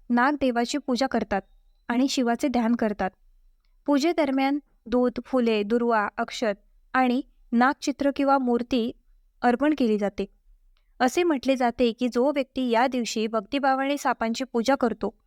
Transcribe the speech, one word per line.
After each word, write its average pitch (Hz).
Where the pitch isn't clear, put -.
नागदेवाची 247
पूजा 262
करतात -
आणि 247
शिवाचे 240
ध्यान 240
करतात. 208
पूजेदरम्यान 285
दूध, 247
फुले, 226
दुर्वा, 226
अक्षत 226
आणि 262
नागचित्र 277
किंवा 277
मूर्ती 240
अर्पण 247
केली 214
जाते. 196
असे 254
म्हटले 269
जाते 240
की 247
जो 247
व्यक्ती 262
या 233
दिवशी 233
भक्तिभावाने 269
सापांची 233
पूजा 240
करतो, 214